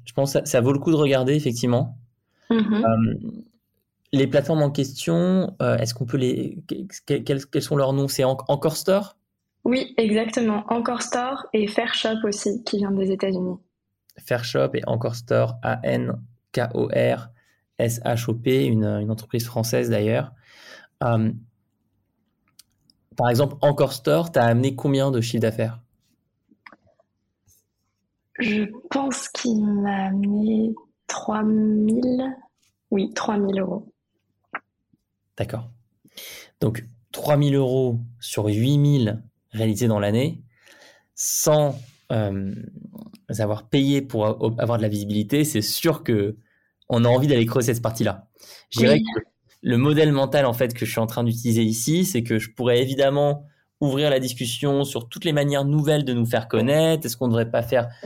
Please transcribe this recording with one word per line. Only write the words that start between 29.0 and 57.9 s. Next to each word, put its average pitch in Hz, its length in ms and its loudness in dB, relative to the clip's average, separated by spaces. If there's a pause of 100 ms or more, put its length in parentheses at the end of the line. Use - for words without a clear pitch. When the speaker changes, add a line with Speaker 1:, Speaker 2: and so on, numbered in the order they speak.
Speaker 2:
qu'il 220 380 -2
m'a 202 420 0
amené 214 680 0 (340)
trois 214 360 -4
mille, 214 800 2 (680)
oui, 196 220 0
trois - 240 -2
mille 196 220 0
euros. 196 320 -6 (1400)
Speaker 1:
D'accord. 117 340 -8 (920)
Donc, 113 240 -2 (260)
trois - 260 0
mille 143 180 4
euros 127 440 2 (200)
sur - 260 -4
huit 117 320 2
mille 139 440 2 (300)
réalisés 110 360 0
dans 107 120 2
l'année, 117 440 0 (720)
sans, 147 640 0 (320)
euh, 98 420 -2 (840)
avoir 107 280 -4
payé 139 340 2
pour 113 240 -2
a-, 110 120 0 (220)
avoir 117 180 0
de 107 60 -2
la 107 60 0
visibilité, 104 540 0
c'est 110 180 0
sûr 156 420 -2
que 107 340 0 (520)
on 117 140 2
a 120 60 6
envie 127 180 4
d'aller 120 180 4
creuser 120 280 0
cette 117 100 -4
partie-là. 110 440 -4 (420)
Je 117 100 -4
dirais 120 160 6
Speaker 2:
Oui. 151 80 4 (120)
Speaker 1:
que - 60 -4 (400)
le 120 160 2
modèle 147 360 4
mental, 139 320 2
en 120 80 2
fait, 120 200 0
que 120 120 -6
je 104 60 -4
suis 117 100 -2
en 113 60 0
train 120 160 -4
d'utiliser 117 400 2
ici, 147 420 2
c'est 127 180 0
que 117 160 0
je 110 120 -6
pourrais 123 300 2
évidemment 139 640 2 (360)
ouvrir 143 280 2
la 135 100 4
discussion 135 680 -2
sur 131 240 -8
toutes - 160 -10
les 165 80 0
manières 143 320 2
nouvelles 147 400 2
de 127 80 -2
nous 117 120 2
faire 117 220 -2
connaître. 156 580 2
Est-ce 117 120 -8
qu'on 127 100 -2
ne 117 40 2
devrait 117 200 0
pas 120 100 0
faire 120 280 0 (160)